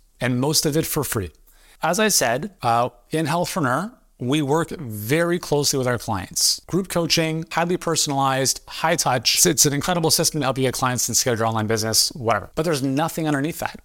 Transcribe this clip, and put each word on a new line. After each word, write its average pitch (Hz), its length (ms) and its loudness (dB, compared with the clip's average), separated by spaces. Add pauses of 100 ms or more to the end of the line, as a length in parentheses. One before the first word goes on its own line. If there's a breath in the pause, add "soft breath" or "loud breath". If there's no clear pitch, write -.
(200)
and 123 200 0
most 151 240 2
of 151 120 0
it 160 100 2
for 147 180 -2
free. 92 260 -4 (520 soft breath)
As 170 160 0
I 214 100 4
said, 139 540 0
uh, 120 260 2 (220)
in 156 160 0
Healthpreneur, 156 640 -2 (260)
we 131 220 0
work 151 300 0
very 147 680 -2
closely 147 380 0
with 127 120 0
our 123 100 0
clients. - 680 -2
Group 180 220 -2
coaching, 160 640 0
highly 175 260 0
personalized, 139 920 0
high - 280 0
touch. 131 380 0
It's, - 100 4
it's 170 220 4
an 139 80 0
incredible 160 360 0
system 160 300 0
to 131 60 0
help 131 100 0
you 131 80 0
get 123 80 2
clients 127 360 -2
and 113 80 -2
scale 123 200 2
your 113 100 0
online 110 200 0
business, 110 460 2
whatever. 110 420 -2
But 160 100 -2
there's 156 180 -2
nothing 151 440 -2
underneath 147 320 -2
that. - 260 -8